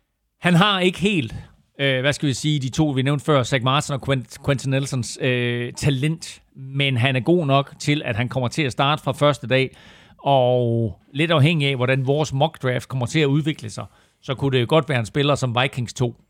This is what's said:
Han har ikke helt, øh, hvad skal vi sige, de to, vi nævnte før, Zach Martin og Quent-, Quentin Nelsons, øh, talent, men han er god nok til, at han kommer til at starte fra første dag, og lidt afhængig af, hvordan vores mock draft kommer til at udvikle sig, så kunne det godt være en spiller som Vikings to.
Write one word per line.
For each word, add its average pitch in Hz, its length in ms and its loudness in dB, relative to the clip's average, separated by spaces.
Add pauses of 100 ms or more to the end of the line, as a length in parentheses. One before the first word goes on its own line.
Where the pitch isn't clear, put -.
(420)
Han 175 120 2
har 190 260 4
ikke 180 200 0
helt, 170 360 -2 (440)
øh, 135 220 0
hvad 139 120 0
skal - 160 -4
vi 131 40 0
sige, 151 260 -2
de 131 100 -4
to, 156 180 2
vi 131 140 0
nævnte 143 240 0
før, 143 180 4
Zach 120 200 -2
Martin 139 320 0
og 127 140 -8
Quent-, 131 360 -6
Quentin 135 260 -2
Nelsons, 135 500 -4
øh, 120 520 -2
talent, 151 680 -2 (140)
men 135 420 -2
han 131 180 2
er 127 40 0
god 165 260 2
nok 139 340 2
til, 147 260 0
at 123 100 -4
han 120 140 -2
kommer 127 180 -2
til 160 160 -4
at 127 80 -2
starte 147 320 0
fra 139 80 -2
første 139 360 0
dag, 131 280 0 (480)
og 123 760 2 (160)
lidt 160 180 0
afhængig 151 360 4
af, 139 80 0
hvordan 127 320 0
vores 143 260 0
mock 143 300 -2
draft 123 260 -2
kommer 131 160 -4
til 156 140 0
at 151 60 4
udvikle 143 440 0
sig, 107 160 -12 (380)
så 139 120 -4
kunne 131 240 0
det 117 80 0
godt 156 220 2
være 131 100 0
en 113 60 -2
spiller 143 300 0
som 123 260 -2
Vikings 123 320 -4
to. 120 220 -2 (140)